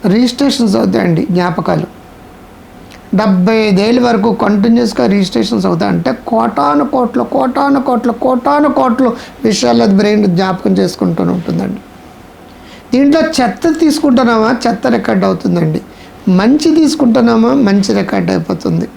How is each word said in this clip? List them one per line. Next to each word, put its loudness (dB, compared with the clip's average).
రిజిస్ట్రేషన్స్ 0
అవుతాయండి 0
జ్ఞాపకాలు. -2
డెబ్బై 2
ఐదేళ్ళ 2
వరకు 2
కంటిన్యూస్గా 0
రిజిస్ట్రేషన్స్ 0
అవుతాయంటే -2
కోటాను 0
కోట్లు, -2
కోటాను -2
కోట్లు, -2
కోటాను 0
కోట్లు 0
విషయాలు 0
అది 2
బ్రెయిన్ 2
జ్ఞాపకం 0
చేసుకుంటూనే -2
ఉంటుందండి. -4
దీంట్లో 4
చెత్త -2
తీసుకుంటున్నామా, 2
చెత్త -4
రికార్డు 0
అవుతుందండి. -2
మంచి 2
తీసుకుంటున్నామా, 2
మంచి 2
రికార్డు -2
అయిపోతుంది. -4